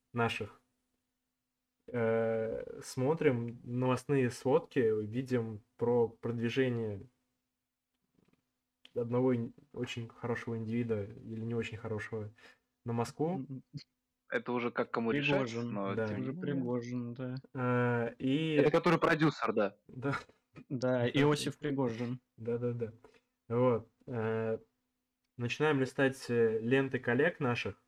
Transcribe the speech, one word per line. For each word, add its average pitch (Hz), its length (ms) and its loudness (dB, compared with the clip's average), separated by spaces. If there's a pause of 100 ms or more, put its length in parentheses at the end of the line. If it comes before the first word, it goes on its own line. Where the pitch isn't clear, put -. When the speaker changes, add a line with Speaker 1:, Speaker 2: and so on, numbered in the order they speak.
(140)
Speaker 1:
наших, 113 460 -4 (1300)
э, 113 960 0
смотрим 127 800 0
новостные 127 680 2
сводки, 143 480 2
видим 113 840 0 (160)
про 120 300 4
продвижение 117 960 -2 (1900)
одного 123 400 2
ин-, 117 180 -4 (200)
очень 120 340 -8
хорошего 117 500 -6
индивида 113 460 -2
или 113 380 -10
не 117 140 -4
очень 113 220 -4
хорошего 107 560 -8 (520)
на 117 80 -4
Москву. 143 420 -2
Speaker 2:
М, 131 140 -6
м. 131 140 -12 (680)
Speaker 3:
Это 120 220 -2
уже 120 200 0
как 120 180 -2
кому 113 220 0
решать, 139 360 2
Speaker 2:
Пригожин. 117 260 -4
Speaker 3:
но 98 200 -2
Speaker 1:
Да. 110 140 0
Speaker 3:
тем 107 100 -4
не - 120 -2
Speaker 2:
Уже - 40 -4
Speaker 3:
менее. 175 80 -8 (140)
Speaker 2:
Пригожин, 123 580 -4
да. 127 220 -8 (180)
Speaker 1:
Э, 123 640 0
и 156 380 0
Speaker 3:
Это 147 160 4
который 165 280 4
продюсер, 156 540 2
да. 104 220 2 (120)
Speaker 1:
Да. 131 300 -4 (520)
Speaker 2:
Да, 127 380 2
Speaker 1:
<laughs> 143 460 2
Speaker 2:
Иосиф - 60 -16
Пригожин. 123 600 -2 (180)
Speaker 1:
Да-да-да. 117 560 -4 (560)
Вот. 117 380 2 (200)
Э, 113 500 -2 (800)
начинаем 135 440 0
листать, 131 480 0
э, 113 320 4
ленты 135 380 2
коллег 139 400 2
наших 117 360 -2 (120)